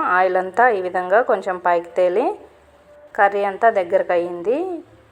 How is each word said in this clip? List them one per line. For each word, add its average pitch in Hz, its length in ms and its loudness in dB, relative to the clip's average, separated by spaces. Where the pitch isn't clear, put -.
ఆయిల్ 185 280 2
అంతా 185 220 2
ఈ - 100 -4
విధంగా 180 320 0
కొంచెం 190 380 -2
పైకి 170 320 0
తేలి 185 260 2
కర్రీ 202 320 2
అంతా 226 180 4
దగ్గరకు 180 380 0
అయ్యింది. 175 400 -4